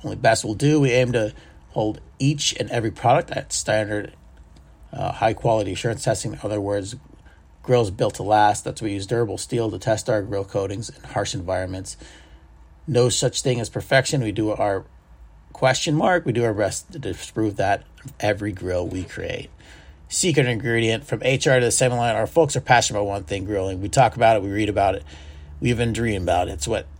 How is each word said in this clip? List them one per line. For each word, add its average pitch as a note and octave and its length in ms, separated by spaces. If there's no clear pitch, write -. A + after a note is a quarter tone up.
only G2 140
best A2+ 260
will A2 120
do. D3 240
We C3+ 120
aim B2 200
to A2 200
hold G#2+ 240
each C#3+ 380
and G#2+ 140
every A2+ 180
product B2 420
at - 200
standard, G#2+ 640
uh, F#2 180
high A2 220
quality A2 400
assurance A2+ 320
testing. G#2+ 260
In - 100
other G#2 200
words, G2+ 340
grills A#2 280
built G#2 240
to - 80
last. G#2 400
That's - 180
why A2+ 60
we G2+ 60
use G2 120
durable A2+ 320
steel A2+ 320
to G2 80
test G#2+ 320
our A2 120
grill G2 240
coatings G2+ 440
in - 140
harsh - 320
environments. F#2 600
No B2 220
such - 320
thing B2+ 180
as - 100
perfection. C3+ 540
We G#2+ 80
do G#2+ 200
our G2+ 340
question C3+ 440
mark. F3 300
We B2 60
do A#2 140
our A2 80
best G2 400
to D#3 60
disprove G#2+ 580
that G2 260
every G#2 320
grill F2+ 340
we F#2 160
create. E2+ 460
Secret D3 380
ingredient A2+ 580
from A2+ 200
H C3 220
R C#3 100
to B2+ 60
the A#2+ 60
assembly B2 320
line. A#2 160
Our G#2+ 120
folks D#3 280
are C3 60
passionate A#2+ 380
about G2+ 100
one G2 160
thing, G2 180
grilling. F#2+ 380
We G2 80
talk A#2+ 260
about A2+ 220
it. G2 60
We G2 60
read G2+ 200
about G2 260
it. G2+ 80
We B2 120
even A#2 200
dream A2 320
about F2 240
it. - 40
It's - 180
what G#2+ 180